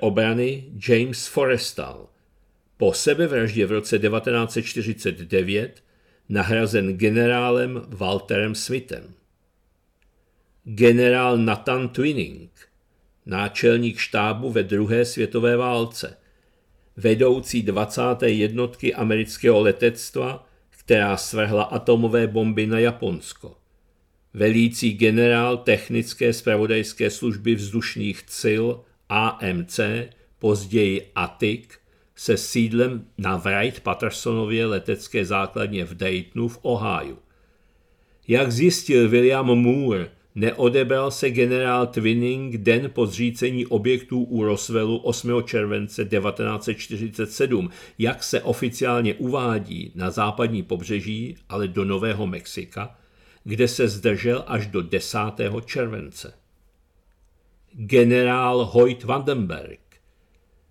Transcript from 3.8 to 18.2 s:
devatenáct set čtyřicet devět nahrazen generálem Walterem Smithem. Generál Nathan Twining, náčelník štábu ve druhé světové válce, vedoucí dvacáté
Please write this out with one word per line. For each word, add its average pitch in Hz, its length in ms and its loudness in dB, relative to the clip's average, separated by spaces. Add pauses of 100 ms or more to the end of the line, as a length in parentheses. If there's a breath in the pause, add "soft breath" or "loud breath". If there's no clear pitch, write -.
devatenáct 113 540 0
set 113 100 -2
čtyřicet 104 560 -6
devět 98 640 -2 (460)
nahrazen 104 680 0
generálem 120 920 2
Walterem 98 680 -2
Smithem. - 600 -8 (1500)
Generál 123 760 4
Nathan 117 500 0
Twining, 120 640 -4 (760)
náčelník 113 720 0
štábu 110 540 -4
ve 110 100 2
druhé 107 420 0
světové 120 520 0
válce, 120 600 -4 (800)
vedoucí 120 640 2
dvacáté 117 680 0